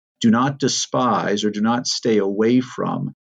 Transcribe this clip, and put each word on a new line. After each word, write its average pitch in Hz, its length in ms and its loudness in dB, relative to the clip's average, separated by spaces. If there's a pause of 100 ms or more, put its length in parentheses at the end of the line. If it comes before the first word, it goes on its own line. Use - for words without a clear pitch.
(220)
Do 117 80 6
not 131 280 2
despise 107 840 -2
or 107 60 0
do 104 100 -4
not 120 260 0
stay 113 300 0
away 107 460 2
from 92 580 -6